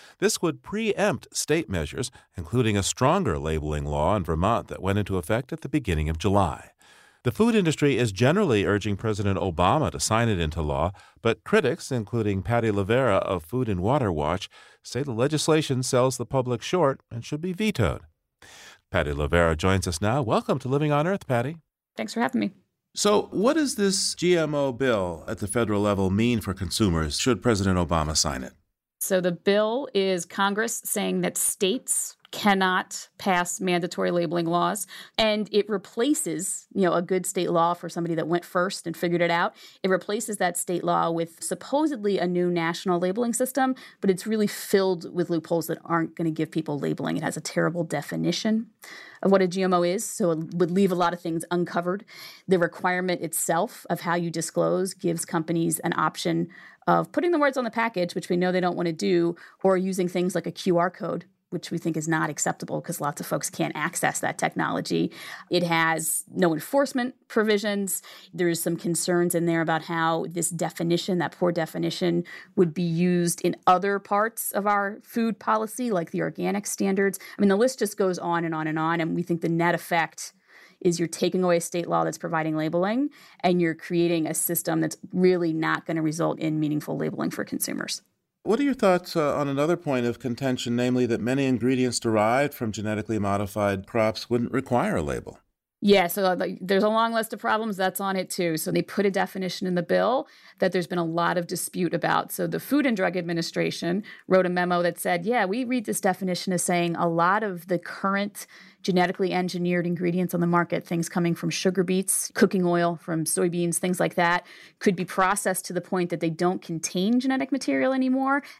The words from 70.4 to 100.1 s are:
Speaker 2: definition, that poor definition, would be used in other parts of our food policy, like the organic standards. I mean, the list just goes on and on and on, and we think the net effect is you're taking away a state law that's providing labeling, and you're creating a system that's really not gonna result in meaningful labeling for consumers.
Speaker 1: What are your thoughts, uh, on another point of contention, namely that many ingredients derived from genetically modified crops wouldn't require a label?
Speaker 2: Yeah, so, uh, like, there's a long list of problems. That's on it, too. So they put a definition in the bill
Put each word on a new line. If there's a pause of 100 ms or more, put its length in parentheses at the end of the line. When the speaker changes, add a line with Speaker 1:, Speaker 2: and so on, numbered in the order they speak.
Speaker 2:
definition,
that
poor
definition, (320)
would
be
used
in (100)
other
parts
of
our
food
policy,
like
the
organic
standards. (180)
I
mean,
the
list
just
goes
on
and
on
and
on,
and
we
think
the
net
effect (480)
is
you're
taking
away
a
state
law
that's
providing
labeling, (320)
and
you're
creating
a
system
that's (160)
really
not
gonna
result
in
meaningful
labeling
for
consumers. (400)
Speaker 1:
What
are
your
thoughts,
uh,
on
another
point
of
contention,
namely
that
many
ingredients
derived
from
genetically
modified
crops
wouldn't
require
a
label? (420)
Speaker 2:
Yeah,
so,
uh,
like,
there's
a
long
list
of
problems.
That's
on
it,
too.
So
they
put
a
definition
in
the
bill (320)